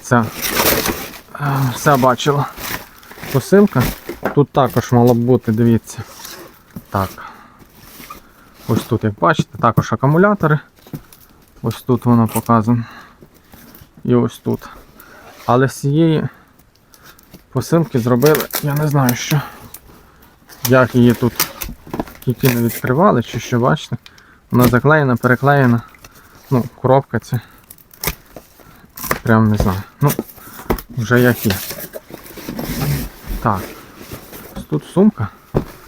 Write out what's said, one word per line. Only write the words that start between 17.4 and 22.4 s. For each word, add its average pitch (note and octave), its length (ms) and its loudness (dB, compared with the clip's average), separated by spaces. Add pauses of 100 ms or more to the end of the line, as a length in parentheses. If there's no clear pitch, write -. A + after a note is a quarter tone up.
посилки D3+ 460 0
зробили, B2 500 2 (140)
я C#3+ 120 -2
не D3+ 140 0
знаю C3 260 2
що. C#3+ 260 -2 (1300)
Як B2+ 260 4
її A#2+ 200 6
тут - 320 -2 (760)
тільки B2+ 340 0